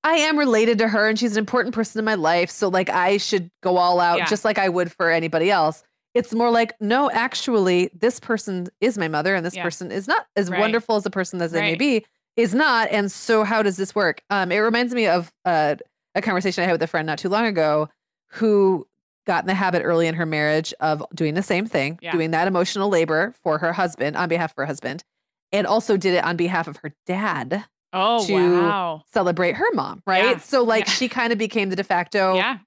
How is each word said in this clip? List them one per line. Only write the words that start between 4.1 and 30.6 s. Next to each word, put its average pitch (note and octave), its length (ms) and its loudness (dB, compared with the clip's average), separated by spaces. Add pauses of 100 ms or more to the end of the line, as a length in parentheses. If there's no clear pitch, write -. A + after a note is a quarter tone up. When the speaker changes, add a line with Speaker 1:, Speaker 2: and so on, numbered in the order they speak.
Speaker 2:
Yeah. E3+ 80 0
Speaker 1:
just G3+ 180 -2
like G#3 140 2
I F#3+ 100 2
would F3 240 -2
for E3+ 180 -2
anybody E3 400 0
else." D#3+ 320 2 (320)
It's A#3+ 200 -2
more A#3 160 2
like, A#3 300 2
"No, B3 320 2
actually, G3 800 0
this A3 260 -2
person F#3+ 460 -4 (140)
is G#3 180 0
my E3 100 -2
mother D#3+ 260 0
and E3+ 120 -2
this F3 100 -6
Speaker 2:
Yeah. F3+ 60 -8
Speaker 1:
person E3+ 300 -6
is F#3+ 160 -6
not, G4+ 180 -2 (100)
as G3 140 -2
Speaker 2:
Right. F#3 100 -2
Speaker 1:
wonderful A3 360 0
as G3+ 100 -2
a G3+ 40 -2
person F#3 300 -6
as E3 120 -4
they E3+ 100 0
may G3+ 80 0
Speaker 2:
Right. E3 80 -2
Speaker 1:
be, B3 280 0 (300)
is A3 180 2
not. B3 360 2
And G3+ 200 0
so A3 340 0
how A3 180 0
does G3 160 0
this F#3+ 160 -6
work?" F#3 360 0
Um, F#3+ 220 0
it G3+ 60 2
reminds A#3 360 0
me A3+ 120 0
of, E3+ 260 0 (120)
uh, D3+ 320 2 (400)
a G3+ 60 0
conversation G3 400 -2
I F3 40 0
had F#3 60 2
with E3 100 0
a - 40 -2
friend D#3+ 200 -4
not D3+ 120 -4
too G3 120 -6
long A3 160 0
ago D3+ 420 0 (400)
who G3 580 2 (400)
got F3 160 0
in - 60 -6
the F#3+ 60 0
habit F#3 280 0
early E3 240 2
in D#3+ 80 -2
her E3 120 -2
marriage D#3 540 0
of D3+ 240 -2 (100)
doing D#3 200 -2
the F#3+ 80 -2
same F#3+ 240 -2
thing, D#3 360 -2
Speaker 2:
Yeah. E3+ 100 -8
Speaker 1:
doing E3 200 0
that E3 140 2
emotional F#3+ 420 0
labor E3 540 0
for D3+ 160 0
her E3+ 140 -2
husband, E3 440 -2
on F3+ 120 -2
behalf E3 240 -2
of - 60 -16
her C#3 80 -4
husband, C#3 360 -10 (480)
and G#3 160 0
also A3 300 2
did F#3 180 2
it F3+ 100 2
on E3+ 120 -2
behalf E3+ 320 -2
of D3 80 -14
her - 180 -14 (120)
dad F#3 580 -4 (280)
Speaker 2:
Oh, G#3 340 0
Speaker 1:
to G#3 80 -2
Speaker 2:
wow. F3 680 2 (100)
Speaker 1:
celebrate F3+ 440 0
her G4 160 0
mom, - 340 -6
right? F#3+ 180 4
Speaker 2:
Yeah. - 140 2
Speaker 1:
So, C4 240 0